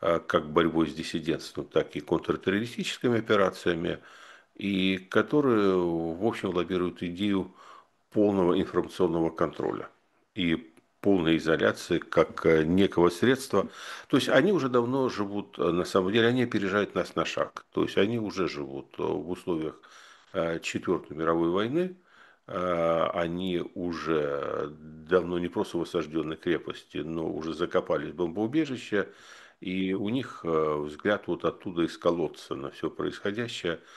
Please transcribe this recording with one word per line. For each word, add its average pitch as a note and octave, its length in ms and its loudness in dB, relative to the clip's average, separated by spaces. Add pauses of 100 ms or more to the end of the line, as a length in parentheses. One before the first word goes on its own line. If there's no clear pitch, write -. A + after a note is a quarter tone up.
э, E2 200 2
как D2+ 320 0
борьбой D#2+ 360 4
с C#2+ 60 -8
диссидентством, D#2 720 -6
так - 300 -2
и D2+ 40 -4
контртеррористическими G#2+ 1200 -2
операциями, F#2 800 0 (560)
и F#2+ 420 0
которые, A2 800 2
в E2+ 500 0
общем, G#2+ 240 -2
лоббируют F2 520 -2
идею F#2 520 -2 (580)
полного G2 480 4
информационного E2 680 0
контроля - 580 -4 (460)
и E2 340 0 (320)
полной E2+ 380 4
изоляции E2 600 2
как, - 480 0
э, D#2+ 180 6
некого F2 460 4
средства. A2+ 580 0 (400)
То C#3+ 100 4
есть B2 100 0
они D3 240 6
уже C3+ 160 2
давно B2 400 2
живут, G2+ 500 -6
э, E2+ 140 2
на F2 120 0
самом F#2+ 280 2
деле, A#2 160 6
они B2 160 2
опережают G2+ 500 0
нас - 220 -2
на E2 80 2
шаг. - 480 -4
То E2 100 0
есть - 160 0
они A2 200 2
уже F#2 300 -2
живут, C#2+ 500 -10
э, D#2+ 40 -2
в E2 280 -4
условиях, D#2+ 500 -4 (520)
э, E2+ 280 -2
Четвертой E2+ 560 -4
мировой E2 340 2
войны. D3 460 0 (520)
Э, E2+ 640 2
они F2 480 -2 (120)
уже D2 960 -2 (380)
давно F2+ 300 4
не F2 100 -2
просто G2 300 -4
в E2 40 0
осажденной D#2 540 -2
крепости, - 640 -4
но E2 300 -4
уже D#2+ 260 -6
закопались D#2+ 580 -2
в D2 40 -14
бомбоубежище, G#2+ 920 -2 (520)
и F#2+ 340 -2
у G2 140 -4
них, B2 360 -6
э, D#2 320 2
взгляд D2+ 520 -2
вот F2 160 -2
оттуда E2+ 400 -2
из - 140 -4
колодца E2+ 560 -2
на C#2 160 -8
все D#2 200 -6
происходящее. G#2 920 -6 (160)